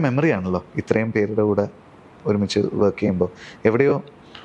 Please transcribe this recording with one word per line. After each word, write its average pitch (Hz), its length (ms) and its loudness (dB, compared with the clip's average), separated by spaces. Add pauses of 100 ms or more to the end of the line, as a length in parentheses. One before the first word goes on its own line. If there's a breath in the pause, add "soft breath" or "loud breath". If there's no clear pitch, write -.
മെമ്മറിയാണല്ലോ 113 540 0 (200)
ഇത്രയും 110 360 0
പേരുടെ 107 320 0
കൂടെ 101 180 0 (640)
ഒരുമിച്ച് 104 320 0 (220)
വർക്ക് 98 200 2
ചെയ്യുമ്പോൾ. 90 260 0 (400 loud breath)
എവിടെയോ 139 280 4 (480 loud breath)